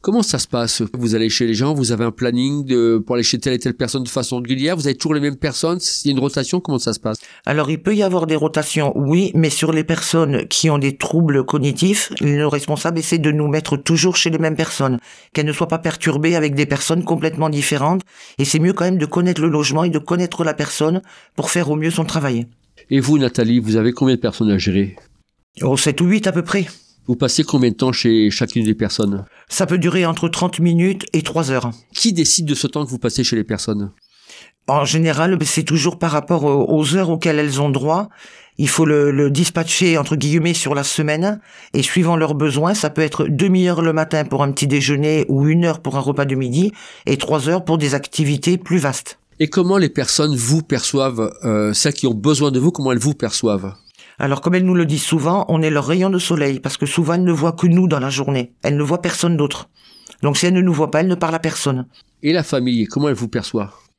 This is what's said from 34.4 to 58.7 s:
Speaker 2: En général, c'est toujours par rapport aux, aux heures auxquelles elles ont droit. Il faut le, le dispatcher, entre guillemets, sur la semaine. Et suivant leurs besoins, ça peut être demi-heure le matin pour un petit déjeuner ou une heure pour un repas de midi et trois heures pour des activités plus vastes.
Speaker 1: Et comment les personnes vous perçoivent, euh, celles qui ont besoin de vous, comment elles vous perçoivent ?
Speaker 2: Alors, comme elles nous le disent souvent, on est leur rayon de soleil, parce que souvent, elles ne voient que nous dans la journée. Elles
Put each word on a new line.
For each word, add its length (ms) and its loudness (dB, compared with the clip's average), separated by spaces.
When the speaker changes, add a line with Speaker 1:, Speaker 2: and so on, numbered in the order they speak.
Speaker 2:
En 160 2
général, 600 0
c'est 180 -2
toujours 360 0
par 120 0
rapport 320 0
aux, 260 2
aux 260 2
heures 140 2
auxquelles 300 0
elles 220 0
ont 80 2
droit. 400 -2
Il 100 0
faut 180 2
le, 260 4
le 180 2
dispatcher, 680 0
entre 180 0
guillemets, 380 2
sur 220 -2
la 80 -2
semaine. 560 -2
Et 100 2
suivant 340 2
leurs 180 0
besoins, 380 0
ça 160 -2
peut 120 -2
être 280 -2
demi-heure 520 2
le 120 2
matin 320 0
pour 180 -2
un 80 0
petit 160 -2
déjeuner 600 2
ou 180 2
une 180 4
heure 160 -2
pour 140 -6
un 60 -2
repas 240 0
de 100 -2
midi 380 0
et 100 2
trois 320 -2
heures 160 0
pour 140 0
des 180 0
activités 600 0
plus 220 0
vastes. 380 -6
Speaker 1:
Et 80 2
comment 300 2
les 120 2
personnes 460 0
vous 260 2
perçoivent, 720 -2
euh, 300 0
celles 220 0
qui 100 -4
ont 80 2
besoin 380 2
de 80 0
vous, 100 4
comment 220 -2
elles 80 2
vous 160 0
perçoivent ? 580 -2
Speaker 2:
Alors, 220 -2
comme 120 2
elles 120 2
nous 100 4
le 100 2
disent 160 0
souvent, 480 0
on 140 2
est 80 0
leur 160 0
rayon 240 2
de 80 0
soleil, 400 -2
parce 180 -6
que 80 -2
souvent, 300 0
elles 80 2
ne 80 2
voient 220 0
que 120 -2
nous 220 4
dans 120 2
la 120 -2
journée. 500 -2
Elles 160 0